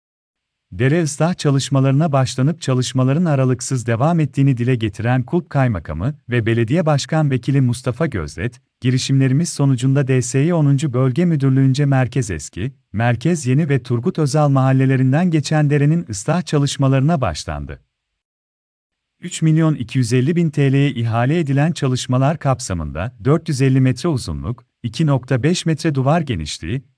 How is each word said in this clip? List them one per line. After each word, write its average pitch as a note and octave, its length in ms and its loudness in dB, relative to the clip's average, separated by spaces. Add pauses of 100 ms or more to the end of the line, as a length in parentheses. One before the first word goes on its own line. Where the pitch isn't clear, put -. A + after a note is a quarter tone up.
(720)
Dere C3+ 320 2
ıslah D#3 300 -2
çalışmalarına C3+ 800 2
başlanıp C3+ 500 0
çalışmaların C3 640 0
aralıksız C3 600 -2
devam C3+ 320 2
ettiğini C#3 380 2
dile A#2+ 180 0
getiren A2+ 480 -2
Kulp E3+ 260 -4
Kaymakamı A2 680 -2 (140)
ve A#2+ 160 0
Belediye A#2 400 0
Başkan D3+ 460 0
Vekili C3+ 300 0
Mustafa B2 440 -2
Gözlet, E2+ 560 -6 (200)
"Girişimlerimiz C3+ 680 0
sonucunda C3+ 580 0
D C3 140 2
S C3+ 240 0
İ F3 80 0
onuncu C#3+ 400 2
Bölge C3 320 0
Müdürlüğü'nce C3+ 600 2
Merkez C3 460 0
Eski, F2 420 -8 (200)
Merkez A#2+ 520 0
Yeni C3+ 240 2
ve C#3 140 0
Turgut - 360 -2
Özal D3 300 2
mahallelerinden C3 800 2
geçen D3+ 380 0
derenin D3+ 400 2
ıslah D#3 360 -4
çalışmalarına C#3 760 0
başlandı." D2 580 -6 (1400)
Üç - 220 -12
milyon D#3+ 340 2
iki A2+ 220 -6
yüz A#2+ 160 0
elli C3 220 2
bin E3+ 140 0
T C#3 220 0
L'ye C#3 200 2
ihale A#2 480 0
edilen C#3+ 320 0
çalışmalar C3 680 -2
kapsamında E2+ 840 -4
dört E3 260 0
yüz C3 120 -2
elli C3+ 200 4
metre C3 280 0
uzunluk, F#2+ 560 -6 (180)
iki A#2+ 220 -2
nokta C3+ 380 0
beş E3+ 220 0
metre D#3+ 300 0
duvar C3+ 260 2
genişliği, F#2+ 640 -6 (120)